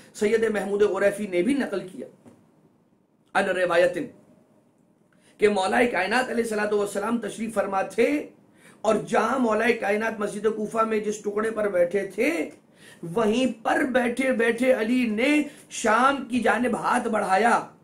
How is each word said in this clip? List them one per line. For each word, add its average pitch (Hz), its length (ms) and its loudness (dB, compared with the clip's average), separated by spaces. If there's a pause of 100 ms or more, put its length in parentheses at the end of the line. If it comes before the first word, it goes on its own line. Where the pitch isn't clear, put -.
(160)
सैयद 220 380 2
महमूद 202 320 0
गुरैफी 196 420 0
ने 175 160 0
भी 247 120 2
नकल 208 260 -4
किया 151 260 -14 (1300)
अन 196 200 0
रिवायतिन 175 540 2 (1300)
कि 208 100 6
मौला 208 380 2
कायनात 202 420 0
अलैहिस्सलातु 208 480 -2
वस्सलाम 208 420 -2
तशरीफ 208 360 -8
फरमा 196 340 0
थे, 285 280 2 (680)
और 214 220 2
जहां 233 340 0
मौला 226 380 2
कायनात 214 440 -2
मस्जिद 202 280 -2
कूफा 214 340 -2
में 220 200 -2
जिस 208 200 -6
टुकड़े 214 280 -2
पर 214 200 -2
बैठे 180 380 2
थे, 269 220 0 (760)
वहीं 220 420 0 (160)
पर 320 280 0
बैठे 247 420 0
बैठे 233 400 2
अली 233 360 0
ने 285 360 0 (280)
शाम 247 520 2
की 240 160 -2
जानिब 220 360 0
हाथ 220 320 0
बढ़ाया। 202 480 2 (260)